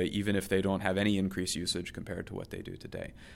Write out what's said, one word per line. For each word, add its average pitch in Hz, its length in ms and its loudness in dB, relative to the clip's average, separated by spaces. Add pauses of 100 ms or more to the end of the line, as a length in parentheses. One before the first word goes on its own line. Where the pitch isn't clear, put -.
even 101 300 2
if 95 140 2
they 95 140 4
don't 95 180 4
have 95 160 0
any 101 220 4
increased 92 380 0
usage 87 360 -2
compared 90 340 -6
to 95 80 -10
what 92 140 -8
they 90 140 -8
do 92 120 -8
today. 92 380 -10 (240)